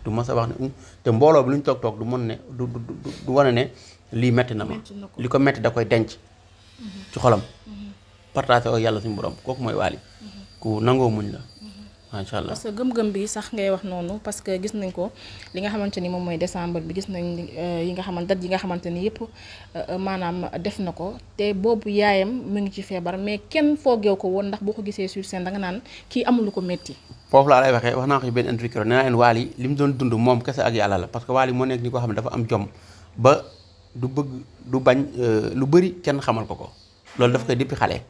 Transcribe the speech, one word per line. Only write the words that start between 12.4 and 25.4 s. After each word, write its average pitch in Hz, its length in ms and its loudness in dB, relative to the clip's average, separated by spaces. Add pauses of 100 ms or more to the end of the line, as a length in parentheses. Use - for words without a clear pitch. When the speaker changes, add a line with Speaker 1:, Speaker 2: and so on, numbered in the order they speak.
Speaker 2:
Parce - 160 -10
que 220 100 -6
gëm-gëm 226 380 -2
bi 196 160 -4
sax - 260 -8
ngay 196 160 0
wax 190 140 -2
noonu, 180 380 -6
parce 208 180 -8
que 196 100 -8 (100)
gis 208 140 -6
nañ 190 160 -6
ko, 175 220 -6 (420)
li 185 60 -6
nga 202 100 -4
xamante 202 300 -4
ni 175 80 -4
moom 180 160 -4
mooy 170 140 -4
décembre 175 420 -4
bi, 165 140 -10
gis 190 140 -6
nañ, 175 380 -6 (100)
euh, 170 300 -4
yi 180 60 -4
nga 185 100 -6
xaman-, 175 240 -6
date 190 160 -2
yi 180 60 -6
nga 185 100 0
xamante 180 320 -4
ni 175 160 -4
yëpp, 220 140 -6 (560)
euh, - 220 -6
maanaam 180 600 -4
def 196 220 -6
na 180 120 -4
ko. 170 220 -8 (220)
Te 208 180 0
boobu 214 340 0
yaayam 202 400 4
mu 208 340 -4
ngi 196 100 -4
ci 196 100 -10
feebar, 180 340 -6
mais 208 320 -6
kenn 294 280 2
foogeew 214 400 2
ko 196 120 -6
woon, 196 220 0
ndax 208 120 -6
boo 208 100 -2
ko 214 100 -8
gisee 202 240 -6
sur 190 180 -8
scène, 185 200 -6